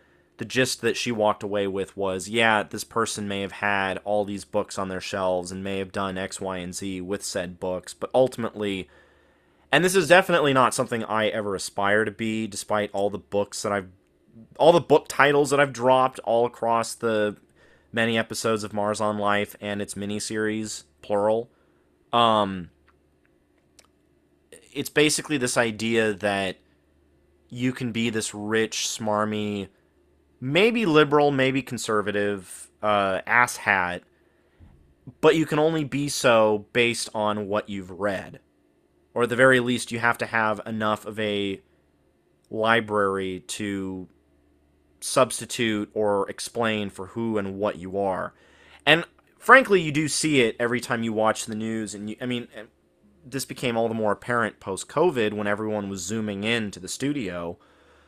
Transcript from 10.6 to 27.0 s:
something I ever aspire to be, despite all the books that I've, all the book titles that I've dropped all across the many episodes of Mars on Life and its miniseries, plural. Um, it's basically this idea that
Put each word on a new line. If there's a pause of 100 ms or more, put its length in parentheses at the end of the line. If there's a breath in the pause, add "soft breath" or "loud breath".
something
I
ever
aspire
to
be,
despite
all
the
books
that
I've, (680)
all
the
book
titles
that
I've
dropped
all
across
the (540 soft breath)
many
episodes
of
Mars
on
Life
and
its
miniseries, (180)
plural. (640 soft breath)
Um, (2000)
it's
basically
this
idea
that (920)